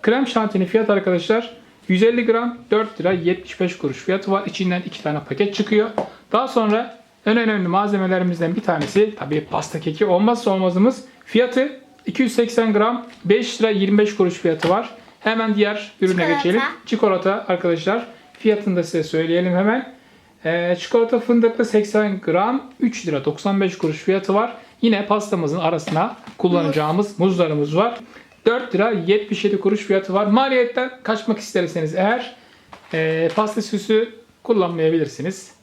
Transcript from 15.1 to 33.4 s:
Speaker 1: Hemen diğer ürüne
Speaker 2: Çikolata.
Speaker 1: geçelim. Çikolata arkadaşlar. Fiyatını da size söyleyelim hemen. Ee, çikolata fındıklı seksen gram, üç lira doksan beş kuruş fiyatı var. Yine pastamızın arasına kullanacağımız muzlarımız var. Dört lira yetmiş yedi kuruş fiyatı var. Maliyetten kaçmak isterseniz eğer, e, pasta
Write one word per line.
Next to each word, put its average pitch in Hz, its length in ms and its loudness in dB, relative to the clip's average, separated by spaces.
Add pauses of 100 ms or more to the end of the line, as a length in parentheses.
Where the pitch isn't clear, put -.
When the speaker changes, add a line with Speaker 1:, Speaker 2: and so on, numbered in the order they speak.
Speaker 1:
Hemen 220 360 0
diğer 208 360 0 (100)
ürüne 185 100 4 (100)
Speaker 2:
Çikolata. 165 120 2 (100)
Speaker 1:
geçelim. 190 180 2 (240)
Çikolata 196 640 0
arkadaşlar. 180 600 0 (320)
Fiyatını 208 360 0
da 175 80 0
size 160 200 -2
söyleyelim 170 520 0
hemen. 220 380 0 (520)
Ee, 175 340 0
çikolata 233 400 2
fındıklı 233 460 2
seksen 208 560 0
gram, 233 580 0
üç 226 280 -2
lira 143 180 -2
doksan 196 360 0
beş 185 160 -2
kuruş 156 200 -2
fiyatı 190 360 0
var. 233 200 0 (280)
Yine 208 240 2
pastamızın 185 540 -2
arasına 165 560 -2 (220)
kullanacağımız 165 840 0
muzlarımız 160 580 0
var. 233 220 0 (460)
Dört 240 300 0
lira 202 160 2
yetmiş 202 540 0
yedi 196 140 2
kuruş 208 260 0
fiyatı 190 280 0
var. 202 120 2
Maliyetten 254 680 2 (120)
kaçmak 214 360 -2
isterseniz 165 560 -4
eğer, 208 400 -2 (580)
e, 160 420 0
pasta 214 260 -2